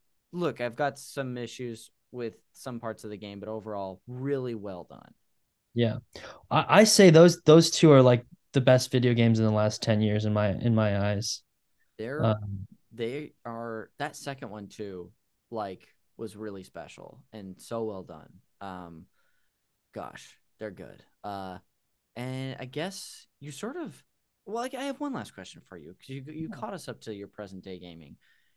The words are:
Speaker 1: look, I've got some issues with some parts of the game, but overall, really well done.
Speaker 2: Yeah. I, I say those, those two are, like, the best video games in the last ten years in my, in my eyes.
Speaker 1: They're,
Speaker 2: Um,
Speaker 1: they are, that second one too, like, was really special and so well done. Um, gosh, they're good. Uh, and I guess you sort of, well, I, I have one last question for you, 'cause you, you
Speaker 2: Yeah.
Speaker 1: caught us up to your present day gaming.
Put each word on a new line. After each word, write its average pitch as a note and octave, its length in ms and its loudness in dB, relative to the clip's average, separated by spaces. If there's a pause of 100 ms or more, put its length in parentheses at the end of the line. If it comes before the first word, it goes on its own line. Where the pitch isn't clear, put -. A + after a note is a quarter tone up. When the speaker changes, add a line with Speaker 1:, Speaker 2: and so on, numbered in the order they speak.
(320)
Speaker 1:
look, E3 300 -6
I've A#2+ 140 -6
got C#3 240 -4
some B2+ 380 -10
issues A#2+ 520 -12 (220)
with A#2+ 240 -8 (180)
some A#2+ 260 -12
parts A2+ 240 -10
of A2 60 -12
the G#2 80 -12
game, G2+ 220 -12
but G2+ 100 -12
overall, G2+ 580 -10
really B2+ 480 -6
well G2 280 -12
done. - 300 -20 (600)
Speaker 2:
Yeah. A2+ 240 2 (540)
I, D#3+ 300 6
I - 20 10
say G#3 260 8
those, E3+ 320 10
those D#3+ 300 8
two D#3+ 200 8
are, C#3 100 12
like, B2 240 6 (280)
the C#3 80 2
best B2+ 300 4
video B2 220 2
games A#2 260 4
in A2+ 60 4
the G#2+ 60 2
last G#2+ 300 0
ten G#2+ 200 2
years G#2+ 240 0
in G#2+ 80 0
my, G#2 160 2
in A2+ 260 0
my G#2 360 0
eyes. - 300 -6 (560)
Speaker 1:
They're, A#2+ 260 -8
Speaker 2:
Um, G#2 440 -2 (240)
Speaker 1:
they A#2+ 420 -10 (120)
are, A#2 520 -12
that D3 180 -8
second C3+ 340 -12
one G2+ 180 -14
too, F#2+ 440 -14 (380)
like, G2+ 380 -10 (300)
was G#2+ 180 -12
really G2+ 280 -12
special - 600 -20 (100)
and F#2+ 260 -16
so A2+ 260 -8
well G2 180 -10
done. D#2+ 260 -20 (300)
Um, F2+ 460 -14 (880)
gosh, - 440 -14 (220)
they're G#2+ 100 -8
good. D2+ 340 -18 (200)
Uh, G2 340 -10 (580)
and C3 440 -8
I B2+ 60 -12
guess D3+ 600 -12 (140)
you D3 120 -16
sort B3 260 -12
of, A#3+ 260 -14 (420)
well, A3+ 180 -8
I, B3+ 140 -8
I C4 60 -10
have C#4 160 -8
one C#4+ 140 -6
last B2+ 200 -10
question - 280 -18
for - 160 -20
you, D#2+ 160 -18
'cause - 160 -20
you, C3+ 180 -12
you D#3 220 -10
Speaker 2:
Yeah. - 60 -14
Speaker 1:
caught - 180 -10
us - 160 -14
up C3 120 -12
to A2+ 120 -12
your G2+ 160 -12
present F#2+ 340 -16
day F#2 160 -14
gaming. E2 380 -20 (400)